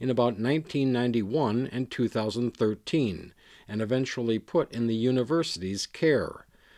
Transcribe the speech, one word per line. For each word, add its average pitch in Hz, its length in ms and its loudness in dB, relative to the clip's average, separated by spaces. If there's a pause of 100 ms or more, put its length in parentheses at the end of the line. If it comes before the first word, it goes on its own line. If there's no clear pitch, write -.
in 127 100 -2
about 120 260 2
nineteen 135 560 0
ninety-one 120 760 2
and 123 240 -4
two 120 160 0
thousand 113 480 -2
thirteen, 107 800 -2 (340)
and 107 120 -4
eventually 117 600 0
put - 320 -2
in 117 160 -2
the 113 80 0
university's 120 880 0
care. - 580 0 (340)